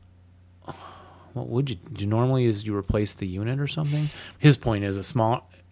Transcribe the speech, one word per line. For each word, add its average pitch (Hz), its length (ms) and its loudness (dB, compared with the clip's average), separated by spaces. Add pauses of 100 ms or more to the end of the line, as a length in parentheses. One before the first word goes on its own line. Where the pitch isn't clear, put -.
(1300)
what - 160 -8
would 131 220 0
you 107 60 -4
do? 101 300 -8
Normally 123 380 2
is 107 220 0
you 104 100 -2
replace 101 380 0
the - 120 -8
unit 104 320 -4
or 143 80 -2
something. 151 440 -2 (280)
His 147 200 8
point 104 260 0
is 98 140 -2
a 98 40 -6
small, 113 460 0 (240)